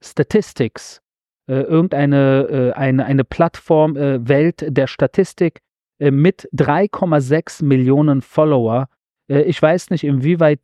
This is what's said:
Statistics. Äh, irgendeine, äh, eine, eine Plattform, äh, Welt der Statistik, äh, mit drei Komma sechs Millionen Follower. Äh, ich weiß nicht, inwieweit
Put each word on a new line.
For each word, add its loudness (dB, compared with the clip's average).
Statistics. -6
Äh, -2
irgendeine, 2
äh, 0
eine, 0
eine 0
Plattform, 0
äh, -2
Welt 0
der 0
Statistik, -2
äh, 2
mit 0
drei 0
Komma -2
sechs -4
Millionen 2
Follower. 0
Äh, 2
ich -2
weiß 0
nicht, -4
inwieweit 0